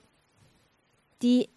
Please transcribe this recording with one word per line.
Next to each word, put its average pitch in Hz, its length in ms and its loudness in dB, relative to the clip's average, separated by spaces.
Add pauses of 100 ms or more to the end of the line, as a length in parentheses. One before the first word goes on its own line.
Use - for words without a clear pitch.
(1200)
die 247 360 0